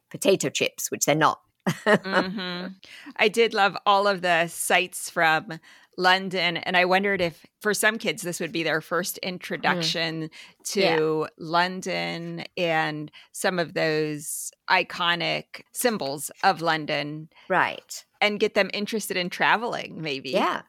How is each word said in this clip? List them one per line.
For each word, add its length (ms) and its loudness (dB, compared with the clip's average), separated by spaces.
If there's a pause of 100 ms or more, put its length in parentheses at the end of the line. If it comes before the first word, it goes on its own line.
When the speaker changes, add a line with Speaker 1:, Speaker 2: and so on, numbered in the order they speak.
(100)
Speaker 1:
potato 380 2
chips, 420 -4
which 160 -4
they're 80 4
not. 260 2 (260)
<laughs> 0 -
Speaker 2:
Mm-hmm. 1000 0 (500)
I 120 4
did 260 2
love 220 2 (100)
all 200 4
of 160 2
the 240 2
sites 640 -2
from 480 2 (400)
London, 600 2
and 180 -2
I 80 8
wondered 380 4
if, 220 -2 (180)
for 120 2
some 240 2
kids, 240 -4
this 160 -6
would 140 -6
be 100 -2
their 200 0
first 360 -4
introduction 1040 -2
Speaker 1:
Mm. 520 -12
Yeah. 200 4
Speaker 2:
to 320 0 (100)
London 1040 -2 (120)
and 540 -2 (220)
some 260 -2
of 160 -2
those 760 -2 (180)
iconic 920 0 (100)
symbols 580 -2 (140)
of 160 4
London. 680 -2 (200)
Speaker 1:
Right. 560 0 (160)
Speaker 2:
And 200 2
get 140 2
them 200 4
interested 420 -4
in 140 -2
traveling, 720 0
maybe. 280 -6
Speaker 1:
Yeah, 380 0